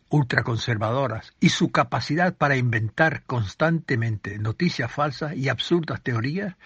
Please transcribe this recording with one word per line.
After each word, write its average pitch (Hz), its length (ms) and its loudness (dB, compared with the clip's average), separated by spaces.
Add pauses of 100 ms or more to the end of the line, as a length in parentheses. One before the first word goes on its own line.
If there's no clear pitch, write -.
ultraconservadoras 120 1300 0
y 160 120 6
su 156 200 2
capacidad 156 640 0
para 143 220 2
inventar 123 680 2
constantemente 117 1120 -2
noticias 117 520 -2
falsas 147 460 -4
y 135 120 -2
absurdas 156 540 -2
teorías 143 640 -2